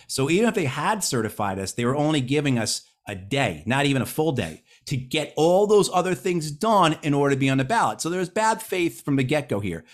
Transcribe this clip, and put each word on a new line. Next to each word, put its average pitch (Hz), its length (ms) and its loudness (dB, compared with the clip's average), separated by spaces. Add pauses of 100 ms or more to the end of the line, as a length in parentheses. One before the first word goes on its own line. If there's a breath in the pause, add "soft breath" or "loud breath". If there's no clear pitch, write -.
So 135 220 -2
even 208 180 4
if - 80 0
they 180 100 0
had 160 380 -2
certified 104 560 -2
us, 95 140 -6
they 120 120 -2
were 127 100 0
only 147 260 0
giving 139 360 0
us 107 240 -2 (260 soft breath)
a 104 60 -8
day, 98 540 -4
not 139 180 0
even 135 160 2
a 107 40 -2
full 156 260 -2
day, 85 320 -6 (240 soft breath)
to 139 100 -4
get 147 380 -4
all 180 320 4
those 208 260 4
other 180 220 0
things 175 340 -2
done 175 540 2
in 147 100 0
order 143 220 2
to 131 40 -2
be 135 120 2
on 135 80 2
the 131 40 0
ballot. 135 380 0
So 165 80 -4
there 180 100 -2
was 180 100 -2
bad 220 340 0
faith 180 420 -2
from 143 100 2
the 139 80 2
get-go 139 360 -2
here. 87 240 -4 (100)